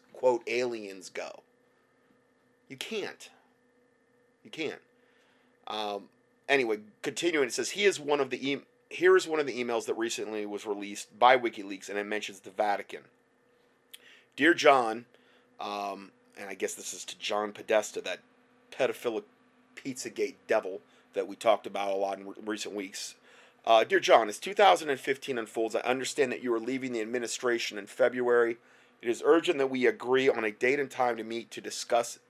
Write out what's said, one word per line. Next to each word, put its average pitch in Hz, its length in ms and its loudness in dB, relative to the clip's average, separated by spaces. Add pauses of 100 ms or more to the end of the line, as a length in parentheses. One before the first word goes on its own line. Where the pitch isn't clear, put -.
(140)
quote, 123 340 2
aliens 110 640 -4
go? - 320 -12 (1300)
You 135 80 -14
can't. 175 520 -10 (1160)
You 107 80 -20
can't. 139 300 -8 (880)
Um, 104 420 -6 (380)
anyway, 120 320 2 (220)
continuing, 151 460 0
it 110 60 -8
says, - 180 -4
"He 202 140 0
is 185 140 2
one 147 200 0
of 127 100 -2
the 131 220 -4
e-, 139 100 -4 (280)
here 185 280 6
is 170 100 0
one 156 120 -2
of 143 80 -2
the 120 140 -4
emails 117 240 -2
that 110 120 -4
recently 110 480 -4
was 101 200 -8
released 104 520 -8
by 123 200 8
WikiLeaks, 104 520 -6
and 101 80 -6
it 104 80 -2
mentions 104 360 -8
the 104 100 -18
Vatican. 101 520 -2 (1300)
Dear 156 180 6
John," 123 520 4 (540)
um, 101 520 -8 (260)
and 101 120 -12
I 95 40 -12
guess 98 200 -4
this 101 200 -12
is 90 120 -14
to - 140 -14
John 104 320 -2
Podesta, 104 500 -2
that 90 180 -8 (520)
pedophilic 113 520 -2 (520)
Pizzagate 110 600 -6 (120)
devil 98 340 0 (320)
that 95 140 -2
we 101 80 -12
talked 104 300 2
about 101 260 -4
a 95 40 -2
lot 98 240 -2
in 98 80 -16
re-, 98 80 -14 (100)
recent 104 300 -8
weeks. 98 400 -10 (500)
Uh, 113 180 8
"Dear 180 180 2
John, 147 260 8
as 104 120 -10
two 190 140 -8
thousand 180 360 6
and 131 100 -2
fifteen 135 380 -4
unfolds, 110 380 -4
I 110 60 -2
understand 127 500 0
that - 120 -8
you 123 100 0
are 113 60 0
leaving 127 320 -6
the 117 100 -2
administration 117 760 -2
in 101 100 -10
February. 120 680 2 (440)
It 117 60 -6
is 113 180 -2
urgent 160 340 6
that 135 100 2
we 127 160 2
agree 123 440 4
on 117 140 2
a 107 80 -2
date 123 280 0
and 135 120 -4
time 123 260 0
to 113 60 -8
meet 113 280 -8
to 113 100 -12
discuss 117 580 -2 (100)